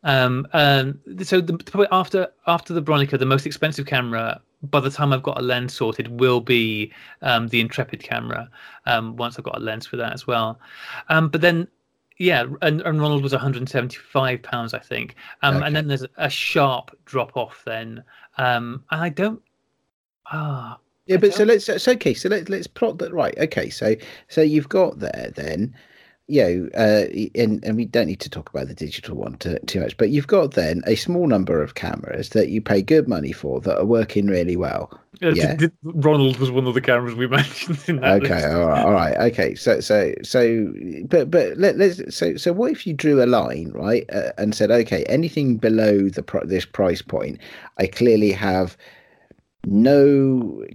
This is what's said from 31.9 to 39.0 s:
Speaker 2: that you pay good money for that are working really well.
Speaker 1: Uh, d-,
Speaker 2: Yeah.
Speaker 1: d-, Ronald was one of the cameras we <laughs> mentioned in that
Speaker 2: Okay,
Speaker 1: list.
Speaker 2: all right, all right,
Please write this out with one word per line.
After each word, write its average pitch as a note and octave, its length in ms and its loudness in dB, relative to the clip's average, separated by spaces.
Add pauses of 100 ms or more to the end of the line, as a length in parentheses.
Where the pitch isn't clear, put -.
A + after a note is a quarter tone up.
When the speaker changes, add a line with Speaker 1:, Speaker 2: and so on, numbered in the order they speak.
Speaker 2:
that G#2 200 4
you G#2+ 120 -2
pay G#2 200 2
good D3 280 4
money D#2 240 -4
for C2 280 -6
that - 160 -2
are - 80 0
working G#2+ 420 2
really F2+ 280 0
well. - 340 -4 (320)
Speaker 1:
Uh, E3+ 100 2
d-, D3+ 40 4
Speaker 2:
Yeah. D#3 200 2
Speaker 1:
d-, D#3+ 140 2 (140)
Ronald C#3+ 560 2
was C3 100 0
one B2+ 160 0
of B2 100 0
the C3 60 2
cameras A#2+ 340 2
we B2+ 120 -2
<laughs> C3+ 120 2
mentioned C#3+ 480 -4
in E3+ 100 -2
that F#3+ 260 4
Speaker 2:
Okay, F#2 120 0
Speaker 1:
list. D#2 120 0
Speaker 2:
all E2+ 200 2
right, D2 180 4
all G2 80 4
right, E2+ 240 2 (140)